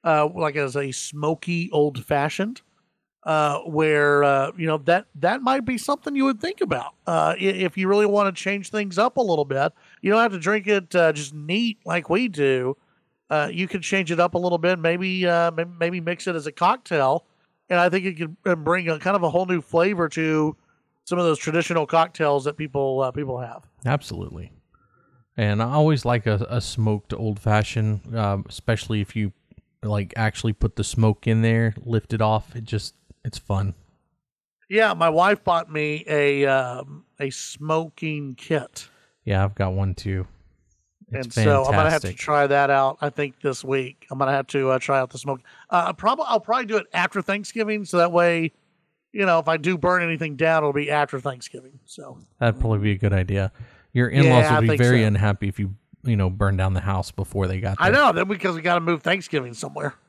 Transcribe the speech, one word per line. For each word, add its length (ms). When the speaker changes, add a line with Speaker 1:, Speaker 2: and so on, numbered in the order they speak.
Speaker 1:
uh, 300
like, 220
as 220
a 140
smoky 800
old 340
fashioned, 560
uh, 380
where, 640
uh, 320
you 120
know, 100
that, 380
that 260
might 240
be 120
something 380
you 100
would 140
think 220
about, 320
uh, 300
i-, 40
if 340
you 120
really 180
wanna 260
change 380
things 300
up 180
a 40
little 240
bit. 280
You 100
don't 100
have 100
to 80
drink 280
it, 280
uh, 160
just 220
neat 520
like 240
we 180
do. 500
Uh, 200
you 160
can 140
change 300
it 80
up 160
a 20
little 220
bit, 200
maybe, 480
uh, 240
may-, 140
maybe 340
mix 280
it 80
as 120
a 40
cocktail. 720
And 80
I 100
think 160
it 120
could, 180
uh, 80
bring 340
a 80
kind 180
of 60
a 80
whole 160
new 160
flavor 480
to 460
some 140
of 60
those 120
traditional 480
cocktails 600
that 120
people, 440
uh, 100
people 280
have. 280
Speaker 2:
Absolutely. 680
And 240
I 120
always 300
like 220
a, 240
a 120
smoked 520
old 260
fashioned, 800
um, 320
especially 520
if 140
you, 180
like, 340
actually 360
put 240
the 60
smoke 440
in 160
there, 320
lift 260
it 100
off. 340
It 80
just, 320
it's 140
fun. 380
Speaker 1:
Yeah, 280
my 140
wife 340
bought 280
me 360
a, 400
um, 580
a 100
smoking 1040
kit. 560
Speaker 2:
Yeah, 180
I've 100
got 200
one 200
too. 320
It's 260
Speaker 1:
And 80
so 200
I'm 60
gonna 180
have 120
to 80
Speaker 2:
fantastic. 80
Speaker 1:
try 280
that 240
out, 320
I 80
think, 320
this 220
week. 480
I'm 80
gonna 120
have 160
to, 220
uh, 100
try 200
out 100
the 80
smoke. 240
Uh, 240
prob-, 300
I'll 160
probably 280
do 100
it 160
after 300
Thanksgiving, 600
so 140
that 140
way, 400
you 140
know, 140
if 80
I 100
do 180
burn 280
anything 320
down, 240
it'll 120
be 200
after 280
Thanksgiving. 680
So 340
Speaker 2:
That'd 200
probably 200
be 120
a 60
good 160
idea. 380
Your 180
in-laws 340
Speaker 1:
Yeah, 80
Speaker 2:
would 60
Speaker 1:
I 40
Speaker 2:
be 60
Speaker 1:
think 160
Speaker 2:
very 180
Speaker 1:
so. 60
Speaker 2:
unhappy 400
if 120
you, 140
you 120
know, 140
burn 280
down 180
the 60
house 280
before 380
they 120
got 200
Speaker 1:
I 100
Speaker 2:
there. 100
Speaker 1:
know, 120
then 160
because 280
we 60
gotta 200
move 200
Thanksgiving 540
somewhere. 400